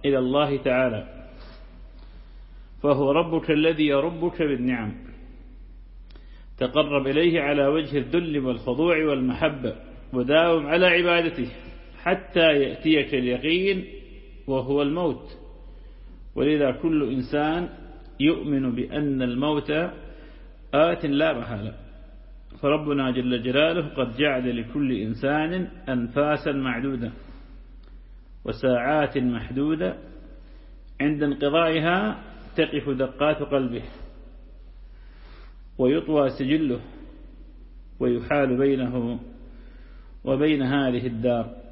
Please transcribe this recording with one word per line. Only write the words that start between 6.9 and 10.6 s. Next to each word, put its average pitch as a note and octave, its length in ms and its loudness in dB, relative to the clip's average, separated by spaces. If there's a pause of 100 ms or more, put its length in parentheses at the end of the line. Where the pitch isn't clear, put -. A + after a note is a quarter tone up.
إليه D#3+ 340 4
على C#3+ 260 4
وجه D3 300 2
الذل D3 420 0
والخضوع C3 680 2
والمحبة، C3+ 720 0 (380)
وداوم D3+ 520 4